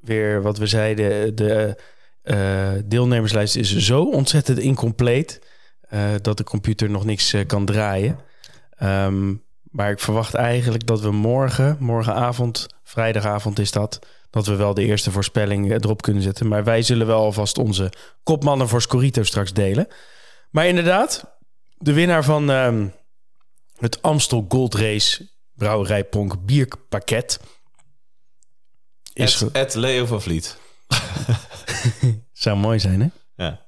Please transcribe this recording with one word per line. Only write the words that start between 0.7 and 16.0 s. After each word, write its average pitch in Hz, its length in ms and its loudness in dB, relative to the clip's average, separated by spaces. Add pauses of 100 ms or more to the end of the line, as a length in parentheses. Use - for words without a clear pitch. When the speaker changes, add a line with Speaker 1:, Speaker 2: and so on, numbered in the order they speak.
Speaker 1:
de, 107 400 0 (460)
eh, 98 480 0 (140)
deelnemerslijst 110 720 2
is 104 200 0
zo 123 260 2
ontzettend 139 560 2
incompleet, 123 880 0 (340)
eh, 104 300 -2 (120)
dat 107 140 0
de 104 80 -6
computer 107 460 -2
nog 101 140 -2
niks, 107 280 -2
eh, 101 140 0
kan 101 180 0
draaien. 104 540 0 (580)
Ehm, 98 580 0 (360)
maar 104 200 -2
ik 104 100 -4
verwacht 110 340 -2
eigenlijk 120 520 0
dat 113 140 0
we 107 100 0
morgen, 123 680 2
morgenavond, 120 880 -2 (180)
vrijdagavond 107 760 -2
is 101 120 0
dat, - 280 -2 (320)
dat 107 160 0
we 104 100 2
wel 101 180 2
de 101 100 2
eerste 104 260 0
voorspelling, 101 600 0
eh, 110 60 0
erop 107 260 -2